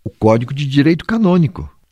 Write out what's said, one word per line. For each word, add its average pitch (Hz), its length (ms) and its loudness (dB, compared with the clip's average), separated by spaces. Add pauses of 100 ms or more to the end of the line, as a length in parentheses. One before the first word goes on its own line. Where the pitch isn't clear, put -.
o 110 60 -10
Código 113 420 0
de 143 140 -6
Direito 143 400 0
Canônico. 180 640 0 (200)